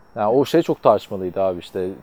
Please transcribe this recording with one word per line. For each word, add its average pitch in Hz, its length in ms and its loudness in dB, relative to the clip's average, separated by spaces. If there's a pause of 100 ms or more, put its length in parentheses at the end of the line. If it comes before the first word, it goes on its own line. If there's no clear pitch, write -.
(160)
Yani 104 120 0
o 131 160 4
şey 160 180 4
çok - 200 -4
tartışmalıydı 98 600 -2
abi 92 160 -2
işte. 92 300 -6 (140)